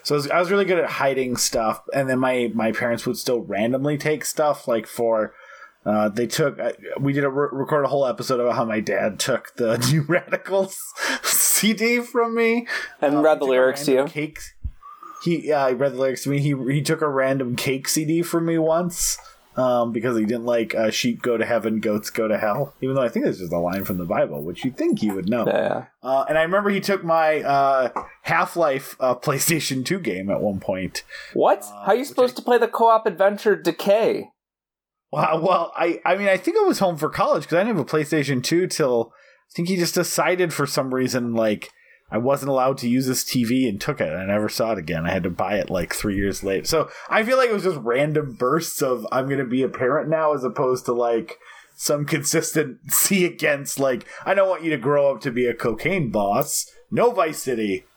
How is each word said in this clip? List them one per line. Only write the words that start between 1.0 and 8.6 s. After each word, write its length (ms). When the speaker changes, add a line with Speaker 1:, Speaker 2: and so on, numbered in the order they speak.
Speaker 1:
stuff, 460
and 160
then 100
my, 340
my 180
parents 340
would 120
still 240
randomly 560
take 260
stuff, 460
like, 180
for, 460
uh, 240
they 180
took, 320
uh, 120
we 120
did 140
a 40
re-, 220
record 340
a 40
whole 160
episode 340
about 160
how 100